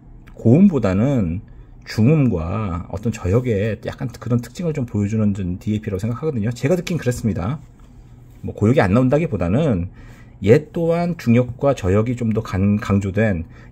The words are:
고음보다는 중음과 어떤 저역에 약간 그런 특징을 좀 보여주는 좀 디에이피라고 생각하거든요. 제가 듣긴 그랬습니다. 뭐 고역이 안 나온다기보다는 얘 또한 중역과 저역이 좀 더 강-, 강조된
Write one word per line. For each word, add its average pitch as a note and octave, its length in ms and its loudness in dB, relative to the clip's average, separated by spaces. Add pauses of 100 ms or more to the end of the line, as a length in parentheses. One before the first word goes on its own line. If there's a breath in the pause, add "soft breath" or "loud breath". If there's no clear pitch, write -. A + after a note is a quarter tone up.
(340)
고음보다는 A#2 1080 4 (440 soft breath)
중음과 G#2+ 1080 0
어떤 A2 220 -6
저역에 G#2+ 760 -2
약간 B2 220 -8
그런 A#2+ 320 -4
특징을 E3 320 -8
좀 C#3+ 140 -4
보여주는 G#2 480 -2
좀 F2+ 260 -6
디에이피라고 G#2 400 -4
생각하거든요. B2 500 -4
제가 C3+ 260 -2
듣긴 F3 220 -4
그랬습니다. A2+ 640 -4 (800)
뭐 - 140 -10
고역이 B2 260 4
안 G2 120 4
나온다기보다는 A#2+ 960 0 (560 loud breath)
얘 B2 280 4
또한 E3+ 460 -2
중역과 B2 560 2
저역이 G#2+ 420 0
좀 A#2 160 -2
더 G#2+ 100 -2
강-, G2 340 0
강조된 G2 680 0 (280 loud breath)